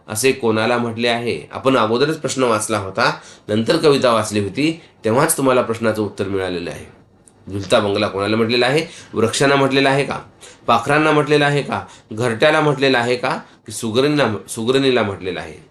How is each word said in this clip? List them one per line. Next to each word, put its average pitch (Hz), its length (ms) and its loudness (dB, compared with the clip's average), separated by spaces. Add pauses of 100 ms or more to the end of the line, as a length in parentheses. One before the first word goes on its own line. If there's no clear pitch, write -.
असे 127 240 2
कोणाला 113 460 0
म्हटले 117 300 -2
आहे? 117 440 -4
आपण 131 240 0
अगोदरच 123 440 0
प्रश्न 131 220 -4
वाचला 110 360 0
होता, 104 400 -2 (300)
नंतर 113 280 0
कविता 139 360 4
वाचली 104 280 0
होती, 139 400 -2 (240)
तेव्हाच 139 320 2
तुम्हाला 127 260 2
प्रश्नाचं 107 400 -2
उत्तर 98 260 -4
मिळालेलं 90 420 -4
आहे. 78 140 -14 (680)
झुलता 101 300 0
बंगला 104 280 0
कोणाला 101 280 -2
म्हटलेला 117 300 2
आहे? 151 200 0 (260)
वृक्षांना 139 440 2
म्हटलेला 135 340 2
आहे 135 140 0
का? - 160 -8 (460)
पाखरांना 147 440 2
म्हटलेला 147 360 4
आहे 143 160 0
का? 107 200 -6 (300)
घरट्याला 123 480 2
म्हटलेला 135 380 2
आहे 120 180 0
का? 131 200 -2
की - 360 -16
सुगरणीला, 123 640 0 (140)
सुगरणीला 127 540 0
म्हटलेला 92 380 -6
आहे? 78 140 -14 (160)